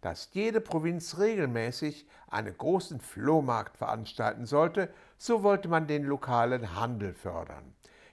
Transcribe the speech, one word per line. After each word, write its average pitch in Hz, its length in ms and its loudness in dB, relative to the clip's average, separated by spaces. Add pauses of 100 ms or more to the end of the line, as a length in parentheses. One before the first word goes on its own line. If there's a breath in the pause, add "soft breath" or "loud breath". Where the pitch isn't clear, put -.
dass - 320 -6
jede 214 280 2
Provinz 165 560 -2
regelmäßig 147 880 0 (220 loud breath)
einen 107 260 -4
großen 165 440 0
Flohmarkt 123 760 0
veranstalten 110 720 -2
sollte. 165 480 2 (240 loud breath)
So 233 240 0
wollte 196 260 4
man 160 200 2
den 147 160 0
lokalen 123 760 0
Handel 107 360 -2
fördern. 85 580 -8 (400 loud breath)